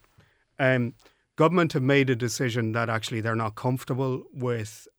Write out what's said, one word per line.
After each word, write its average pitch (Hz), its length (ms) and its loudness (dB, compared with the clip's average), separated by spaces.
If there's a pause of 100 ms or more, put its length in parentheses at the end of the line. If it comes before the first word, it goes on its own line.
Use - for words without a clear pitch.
(580)
Um, 127 360 2 (420)
government 160 380 4
have 139 80 2
made 139 260 4
a 127 80 2
decision 117 560 -2
that 117 160 -2
actually 113 320 -2
they're 113 160 -2
not 113 180 -2
comfortable 131 800 -4
with, 117 560 -6 (100)